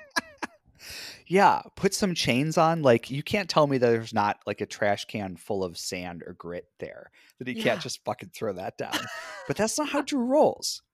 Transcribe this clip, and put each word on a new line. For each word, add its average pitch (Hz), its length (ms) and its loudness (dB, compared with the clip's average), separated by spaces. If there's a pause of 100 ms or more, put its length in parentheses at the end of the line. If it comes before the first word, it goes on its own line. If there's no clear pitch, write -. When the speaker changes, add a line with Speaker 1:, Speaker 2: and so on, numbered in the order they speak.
(1300)
Speaker 1:
Yeah, 175 320 6 (140)
put - 180 0
some 185 200 0
chains 151 440 0
on. 165 260 4
Like, 120 280 6
you 139 100 -4
can't 202 280 -2
tell 151 180 4
me 139 120 2
that 120 100 6
there's 113 240 0
not, 104 320 2
like, 104 160 -4
a 104 40 -4
trash 101 400 0
can 98 300 -8
full 98 260 -4
of 87 160 -6
sand 90 480 -10
or 90 80 -12
grit 85 340 -10 (120)
there, - 320 -14 (280)
that 127 100 -10
he 123 60 -4
can't 113 100 -2
Speaker 2:
Yeah. 117 140 2
Speaker 1:
just - 260 -10
fucking 104 280 -6
throw 107 200 -6
that 92 240 -10
down. - 160 -8
Speaker 2:
<laughs> - 540 -10
Speaker 1:
But 139 100 -4
that's 214 200 0
not 294 120 -2
how 294 140 -2
Drew 277 200 -2
rolls. 254 600 2 (100)